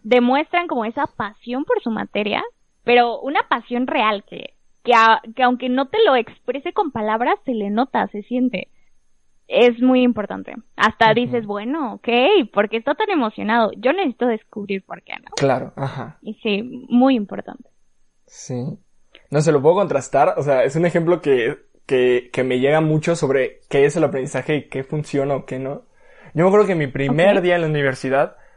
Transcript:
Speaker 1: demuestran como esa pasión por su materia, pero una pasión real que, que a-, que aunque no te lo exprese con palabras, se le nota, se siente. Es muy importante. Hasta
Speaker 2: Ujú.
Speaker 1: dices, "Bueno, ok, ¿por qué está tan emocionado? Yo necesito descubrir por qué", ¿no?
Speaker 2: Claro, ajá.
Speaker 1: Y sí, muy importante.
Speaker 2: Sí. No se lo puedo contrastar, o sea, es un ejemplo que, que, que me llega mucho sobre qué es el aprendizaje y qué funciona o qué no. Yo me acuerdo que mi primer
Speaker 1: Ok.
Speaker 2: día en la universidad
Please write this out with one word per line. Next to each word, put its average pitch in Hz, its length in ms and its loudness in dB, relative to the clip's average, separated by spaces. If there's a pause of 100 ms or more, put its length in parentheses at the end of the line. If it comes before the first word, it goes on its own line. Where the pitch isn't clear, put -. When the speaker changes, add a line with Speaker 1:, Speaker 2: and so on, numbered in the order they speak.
Speaker 1:
demuestran 254 640 2
como 269 160 -4
esa 254 240 -4
pasión 240 560 -8
por 453 180 -2
su - 80 -6
materia, 208 540 -4 (400)
pero 240 380 2
una 285 180 -4 (100)
pasión 247 380 -4
real 220 380 -2
que, - 300 -16 (280)
que 240 120 2
a-, 226 260 6 (140)
que 262 80 -2
aunque 247 240 0
no 262 220 -2
te - 160 -4
lo 277 100 4
exprese 254 560 -6
con 359 200 -2
palabras, 226 440 -2 (100)
se 262 80 -2
le 208 160 -4
nota, 214 380 -2
se 208 160 -12
siente. 247 460 -4 (800)
Es 233 340 2
muy 254 220 4
importante. 202 520 -4 (220)
Hasta 220 340 2
Speaker 2:
Ujú. 220 40 2
Speaker 1:
dices, 240 300 -2
"Bueno, 214 500 -6
ok, - 120 -20 (460)
¿por 208 160 0
qué 226 80 -4
está 285 180 -2
tan 427 140 -4
emocionado? 220 680 -2
Yo 226 160 0
necesito 302 340 -2
descubrir 202 580 -6
por 175 180 -16
qué", - 120 -20
¿no? - 200 -20
Speaker 2:
Claro, 127 400 -2
ajá. 139 460 -12
Speaker 1:
Y 214 140 -14
sí, 208 260 -4 (260)
muy 254 280 4
importante. - 520 -8 (600)
Speaker 2:
Sí. - 360 -10 (680)
No 151 100 2
se 156 100 2
lo 143 100 4
puedo 160 140 6
contrastar, 160 640 2
o 147 60 0
sea, 135 200 2
es 135 120 0
un 165 100 2
ejemplo 170 360 2
que, 131 360 2 (280)
que, 123 460 2
que 127 120 -2
me 127 160 -2
llega 143 220 2
mucho 156 340 0
sobre 135 440 -2 (100)
qué 143 160 4
es 147 100 0
el 160 80 0
aprendizaje 135 520 -2
y 139 140 -6
qué 135 140 -8
funciona 143 520 -4
o 127 100 -8
qué 131 140 -10
no. 135 240 -10 (520)
Yo 156 80 2
me 185 40 6
acuerdo 202 200 4
que 185 80 0
mi 151 120 -2
primer 147 500 2
Speaker 1:
Ok. 180 60 0
Speaker 2:
día 180 120 2
en 175 60 0
la 160 60 -2
universidad 139 680 0 (200)